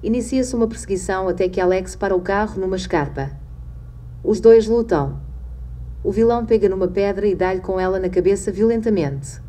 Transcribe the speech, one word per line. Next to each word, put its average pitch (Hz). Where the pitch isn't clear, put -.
Inicia-se 247
uma 233
perseguição 190
até 180
que 185
Alex 185
para 190
o 180
carro 196
numa 190
escarpa. 143
Os 208
dois 226
lutam. 170
O -
vilão 226
pega 220
numa 185
pedra 196
e 202
dá-lhe 185
com 185
ela 185
na 185
cabeça 185
violentamente. 202